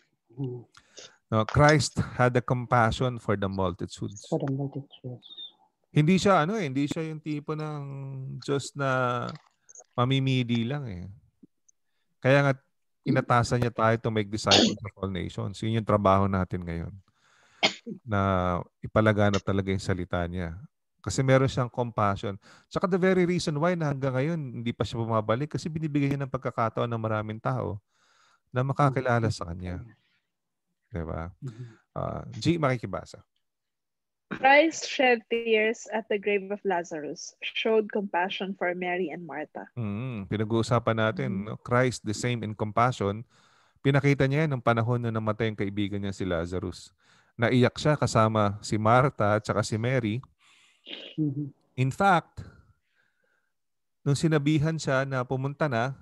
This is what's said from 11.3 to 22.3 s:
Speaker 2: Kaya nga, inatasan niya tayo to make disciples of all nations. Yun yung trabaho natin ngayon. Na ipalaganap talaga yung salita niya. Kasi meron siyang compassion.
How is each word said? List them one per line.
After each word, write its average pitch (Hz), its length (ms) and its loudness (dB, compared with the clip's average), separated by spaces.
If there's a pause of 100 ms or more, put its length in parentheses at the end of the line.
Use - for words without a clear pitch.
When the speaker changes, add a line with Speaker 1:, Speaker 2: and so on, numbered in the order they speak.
Speaker 2:
Kaya 135 160 6
nga, 139 120 4 (540)
inatasan 123 560 2
niya 117 100 0
tayo 113 280 4
to 117 100 -2
make 107 220 -2
disciples 107 480 2
of 104 160 -12
all 95 160 -4
nations. 95 480 -6
Yun 113 180 0
yung 104 100 -4
trabaho 98 380 6
natin 92 380 -2
ngayon. 85 300 -8 (1080)
Na 101 180 0 (600)
ipalaganap 104 640 4
talaga 98 260 -2
yung 95 120 -2
salita 90 440 -4
niya. 87 320 -8 (480)
Kasi 135 160 -2
meron 131 240 6
siyang 127 240 -2
compassion. 107 640 -2 (320)